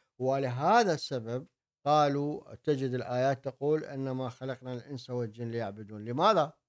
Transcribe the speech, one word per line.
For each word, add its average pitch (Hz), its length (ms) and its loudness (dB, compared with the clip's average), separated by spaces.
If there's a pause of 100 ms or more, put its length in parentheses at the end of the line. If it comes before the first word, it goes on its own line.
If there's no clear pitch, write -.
(200)
ولهذا 139 720 2
السبب 127 540 -6 (380)
قالوا، 147 680 2
تجد 135 380 0
الآيات 127 520 0
تقول: 147 380 0
"إنما 131 460 -6
خلقنا 127 440 -8
الإنس 123 360 -10
والجن 120 420 -6
ليعبدون". 107 540 -8
لماذا؟ 156 480 4 (160)